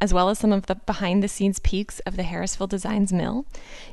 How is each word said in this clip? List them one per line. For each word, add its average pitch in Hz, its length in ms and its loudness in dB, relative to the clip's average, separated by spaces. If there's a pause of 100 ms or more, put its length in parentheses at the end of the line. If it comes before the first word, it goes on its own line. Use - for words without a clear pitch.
as 202 120 4
well 180 160 6
as 214 80 0
some 214 140 4
of 196 140 2
the 185 100 -2
behind-the-scenes 196 840 0
peeks - 420 0
of 190 160 -6
the 185 60 0
Harrisville 175 440 -4
Designs 202 460 0
Mill, 208 320 0 (480)